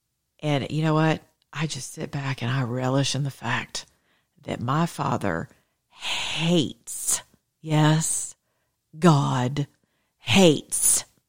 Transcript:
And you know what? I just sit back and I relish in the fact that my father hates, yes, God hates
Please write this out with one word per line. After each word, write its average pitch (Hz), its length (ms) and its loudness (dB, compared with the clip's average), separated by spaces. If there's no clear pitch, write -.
And 147 300 -2
you 151 120 -2
know 156 120 2
what? 156 280 2
I 151 140 -4
just 135 260 -8
sit 151 180 -10
back 139 320 -4
and 120 80 -2
I 131 120 0
relish 127 520 0
in 139 80 -2
the 139 80 -4
fact - 560 -6
that - 180 -8
my 139 260 0
father 101 640 -4
hates, - 1300 -2
yes, 156 760 2
God 143 720 2
hates - 840 2